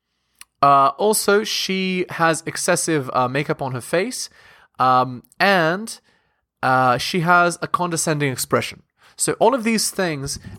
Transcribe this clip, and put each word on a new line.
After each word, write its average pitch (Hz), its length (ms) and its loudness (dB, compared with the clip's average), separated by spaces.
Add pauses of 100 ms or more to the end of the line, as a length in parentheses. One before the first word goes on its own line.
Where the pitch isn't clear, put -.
(600)
uh, 139 280 6 (100)
also, 208 460 2
she 185 680 -4
has 165 340 0
excessive, 160 680 -2
uh, 127 160 0
makeup 147 340 -4
on 131 80 -6
her 127 100 -6
face, 190 480 -4 (520)
um, 127 420 2 (160)
and, 185 600 2 (640)
uh, 127 340 2
she - 220 -4
has 175 420 2
a 160 60 -8
condescending 156 640 -2
expression. - 500 -4 (340)
So - 180 -2
all 262 200 2
of 226 100 -4
these 220 260 0
things, 151 480 -6 (200)